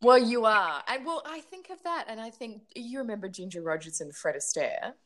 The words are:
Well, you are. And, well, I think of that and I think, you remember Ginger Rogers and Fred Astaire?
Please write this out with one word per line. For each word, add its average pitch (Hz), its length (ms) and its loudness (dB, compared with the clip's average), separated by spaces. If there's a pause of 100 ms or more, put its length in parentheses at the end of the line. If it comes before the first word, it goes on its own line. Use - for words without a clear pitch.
Well, 247 160 10
you 240 280 4
are. 185 420 4
And, 254 180 -4
well, 320 220 -4
I 311 140 -10
think 370 280 -20
of 330 140 -14
that 339 240 -4
and 220 120 -10
I 226 120 -10
think, 220 320 -12 (120)
you 247 240 -8
remember 214 300 -6
Ginger 185 320 -10
Rogers 160 400 -4
and 147 140 -10
Fred 151 200 -2
Astaire? 143 580 -4 (120)